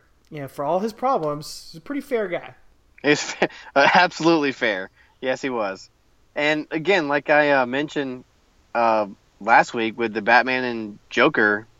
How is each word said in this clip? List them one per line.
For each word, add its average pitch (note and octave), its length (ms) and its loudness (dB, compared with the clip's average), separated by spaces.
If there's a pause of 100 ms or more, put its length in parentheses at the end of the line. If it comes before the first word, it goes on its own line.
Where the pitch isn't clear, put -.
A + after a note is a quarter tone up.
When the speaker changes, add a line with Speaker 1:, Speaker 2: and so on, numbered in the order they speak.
(300)
Speaker 1:
you D#3 100 -14
know, C3+ 80 -10
for D3 160 -8
all E3 160 0
his G#3+ 120 -4
problems, D#3+ 760 -4
is - 60 -20
a D#3+ 40 -20
pretty C#4+ 220 -8
fair A3 260 -4
guy. E3 260 -8 (480)
Speaker 2:
He's C#3+ 200 2
fa-, - 260 -4 (140)
<laughs> - 140 -12
uh, C#3+ 180 6
absolutely E3+ 580 2
fair. G2 380 -4 (320)
Yes, C3 180 -4
he C#3+ 80 -6
was. G#2 400 -6 (480)
And D3+ 340 -2
again, D#3+ 380 0
like D3 220 0
I, D3 220 4
uh, C3 140 4
mentioned, C3+ 560 -6 (520)
uh, A2 320 2 (340)
last A#2 320 4
week A2+ 260 -4
with A2+ 140 -4
the A2 100 -6
Batman B2 420 2
and A2 340 -8 (120)
Joker A2 560 2 (140)